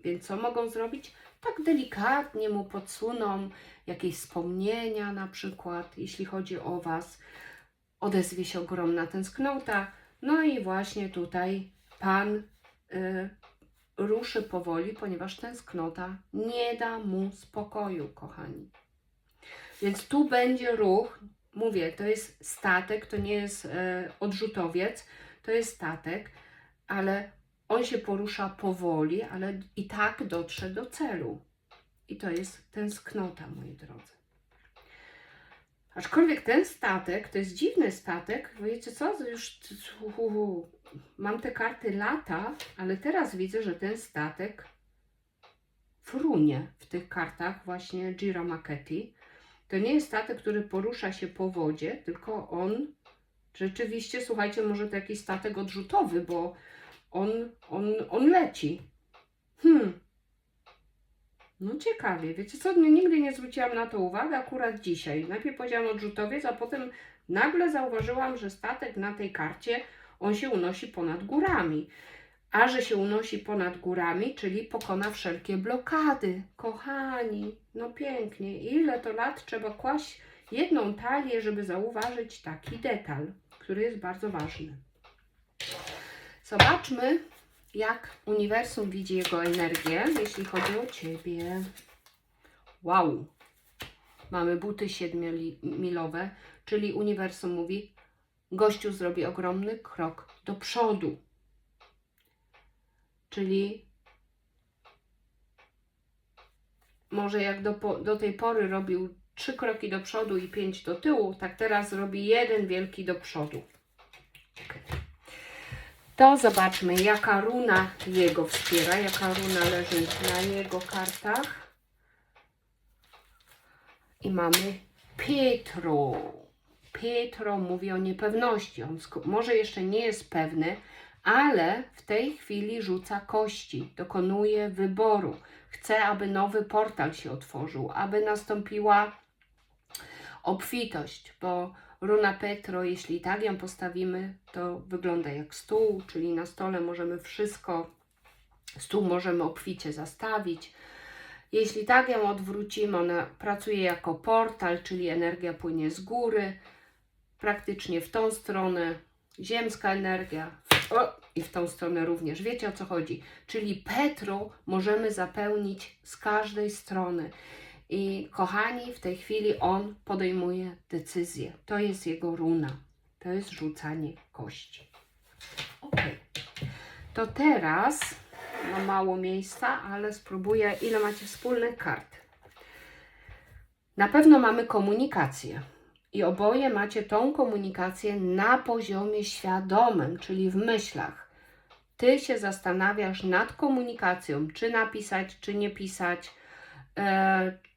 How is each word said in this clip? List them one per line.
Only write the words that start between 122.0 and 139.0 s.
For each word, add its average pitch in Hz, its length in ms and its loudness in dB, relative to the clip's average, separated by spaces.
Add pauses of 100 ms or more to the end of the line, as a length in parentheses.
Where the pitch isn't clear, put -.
I 196 100 -2
mamy 185 480 4 (380)
Pietro. 175 1000 2 (760)
Pietro 233 640 -2
mówi 185 340 -2
o 185 40 0
niepewności. 214 880 0
On 160 160 -6
sko-, - 280 -8
może 226 280 2
jeszcze 214 280 2
nie 196 240 2
jest - 240 -4
pewny, 160 460 0 (460)
ale 226 680 6
w - 100 -20
tej 254 340 0
chwili 208 460 -4
rzuca 190 380 -2
kości, - 760 -2
dokonuje 202 760 2
wyboru. 196 640 4 (320)
Chce, 214 360 2
aby 202 220 2
nowy 202 380 2
portal 208 480 2
się - 200 -10
otworzył, 135 640 -6
aby 196 260 2
nastąpiła 208 960 2 (1300)